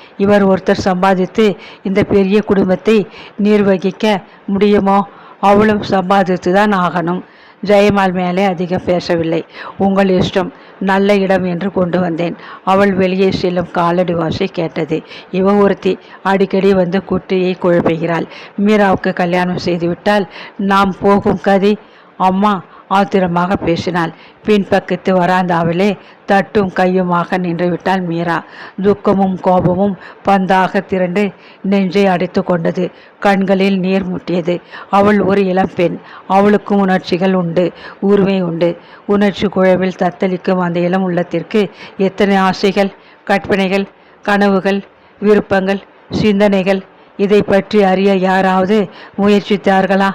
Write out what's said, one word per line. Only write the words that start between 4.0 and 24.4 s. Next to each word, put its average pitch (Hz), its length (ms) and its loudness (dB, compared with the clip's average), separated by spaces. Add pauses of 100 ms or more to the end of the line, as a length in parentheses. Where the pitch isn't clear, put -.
முடியுமோ? 196 600 2 (320)
அவளும் 208 420 2
சம்பாதித்து 185 720 0
தான் 208 200 2
ஆகணும்." 175 500 -2 (420)
ஜெயமால் 202 480 2
மேலே 180 320 -2
அதிகம் 180 400 -4
பேசவில்லை. 165 600 -2 (340)
"உங்கள் 196 280 2
இஷ்டம்." 180 460 0 (280)
நல்ல 196 360 2
இடம் 190 280 0
என்று 180 280 -4
கொண்டு 180 280 0
வந்தேன். 170 360 -4 (280)
அவள் 196 300 2
வெளியே 190 360 0
செல்லும் 180 400 -4
காலடி 175 440 -2
ஓசை 165 320 -2
கேட்டது. 160 560 -6 (280)
"இவ 190 240 0
ஒருத்தி 196 440 0 (240)
அடிக்கடி 196 520 0
வந்து 185 360 0
குட்டியை 185 500 -2
குழப்புகிறாள். 170 640 0 (400)
மீராவுக்கு 196 460 2
கல்யாணம் 180 520 -2
செய்துவிட்டால் 175 640 -2 (280)
நாம் 196 440 0
போகும் 202 400 2
கதி." 202 380 2 (380)
அம்மா 190 480 0 (240)
ஆத்திரமாக 185 680 0
பேசினாள். 165 560 -2 (340)